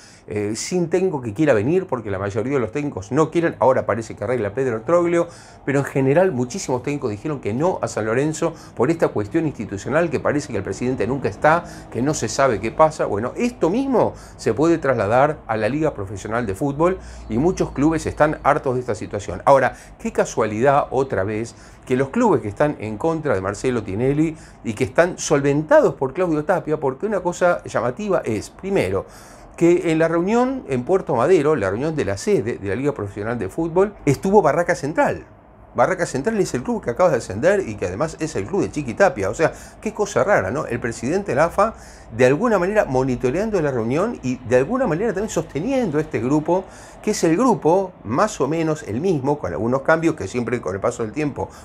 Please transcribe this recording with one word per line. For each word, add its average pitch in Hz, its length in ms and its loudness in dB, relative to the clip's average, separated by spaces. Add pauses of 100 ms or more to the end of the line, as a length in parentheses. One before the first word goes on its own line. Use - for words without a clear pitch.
(280)
eh, 104 300 -4
sin 175 320 -2
técnico 180 320 0
que 117 120 -6
quiera 147 200 2
venir, 143 340 2
porque 110 240 -6
la 95 80 -4
mayoría 107 360 -2
de 139 40 0
los 110 140 -4
técnicos 143 400 -6
no 156 180 2
quieren. 170 280 0
Ahora 123 260 4
parece 104 320 -4
que 104 80 -6
arregla 107 280 -2
Pedro 120 280 -2
Troglio, 170 480 2 (340)
pero 139 160 0
en 135 60 0
general 147 480 2
muchísimos 123 500 -4
técnicos 143 280 -4
dijeron 131 280 -6
que 104 140 -4
no 160 280 0
a 113 60 0
San 110 160 -4
Lorenzo 151 500 -2 (220)
por 131 160 2
esta 160 160 2
cuestión 147 380 -2
institucional 123 640 -2
que - 100 -2
parece 135 320 -2
que 107 60 -4
el 98 60 -4
presidente 120 440 -2
nunca 123 220 -2
está, 156 340 2 (300)
que 113 80 -4
no 147 120 0
se 120 140 -4
sabe 127 320 2
qué 110 120 -4
pasa. 156 340 2
Bueno, 107 320 -2
esto 240 320 0
mismo 247 160 0 (500)
se 113 200 0
puede 160 240 4
trasladar 131 640 2
a 113 120 -2
la 110 120 0
Liga 151 240 -2
Profesional 107 540 -6
de 95 80 -4
Fútbol 151 420 0 (320)
y 110 80 -2
muchos 180 320 2
clubes 156 380 0
están 151 340 2
hartos 139 320 2
de 127 60 -2
esta 123 160 -4
situación. 98 500 -8
Ahora, 131 300 4 (240)
qué 226 120 -6
casualidad 135 800 2
otra 123 340 0
vez 110 300 -6 (320)
que 127 100 0
los 131 140 0
clubes 214 320 2
que 107 60 -6
están 147 320 0
en 107 180 -8
contra 156 380 -2
de 95 60 -2
Marcelo 104 420 -2
Tinelli 139 520 0 (280)
y 110 100 -4
que 127 120 -2
están 165 340 0
solventados 156 760 4
por 131 220 -4
Claudio 165 300 0
Tapia, 151 340 0
porque 139 260 -2
una 208 140 -2
cosa 175 440 0
llamativa 143 600 -2
es, 110 240 -4
primero, 104 560 -2 (500)
que 170 360 4
en 160 80 2
la 160 80 4
reunión 233 600 0
en 123 160 -2
Puerto 180 320 0
Madero, 151 400 4
la 98 140 0
reunión 139 260 -2
de 131 100 0
la 98 120 -2
sede 123 400 0
de 95 100 -8
la 95 80 -2
Liga 139 180 -2
Profesional 104 440 -6
de 95 120 -4
Fútbol, 170 440 0 (140)
estuvo 196 340 4
Barraca 170 320 2
Central. 151 540 -2 (480)
Barraca 165 300 2
Central 220 340 -2
es - 140 -2
el 123 100 -4
club 240 180 -4
que 123 100 -4
acaba 180 180 4
de 139 80 4
ascender 127 500 0
y 107 80 -6
que 101 100 -4
además 113 360 -4
es 156 160 -4
el 98 80 -2
club 165 160 0
de 104 100 -2
Chiqui 127 220 -4
Tapia. 190 360 2
O 113 40 -4
sea, 151 180 2 (300)
qué 214 120 -6
cosa 196 300 0
rara, 139 260 2
¿no? 135 160 -4
El 117 140 -4
presidente 135 540 -4
de - 20 -2
la 151 100 4
afa, 208 280 0 (420)
de 123 100 6
alguna 190 320 4
manera 190 280 2
monitoreando 131 760 0
la 147 100 0
reunión 131 520 0
y 127 140 -2
de 120 180 0
alguna 214 320 2
manera 185 220 0
también 196 200 -4
sosteniendo 180 680 -2
este 151 220 -2
grupo, 151 420 2 (380)
que 214 100 0
es - 140 -2
el 160 100 4
grupo 190 560 4 (140)
más 165 340 0
o 131 80 2
menos 160 360 -2
el 104 180 -4
mismo, 147 360 0
con 87 140 -6
algunos 117 300 0
cambios 165 340 2
que 98 140 -8
siempre 120 320 -2
con 92 140 -4
el 95 60 -8
paso 120 220 -2
del 107 80 -4
tiempo 135 380 -4 (160)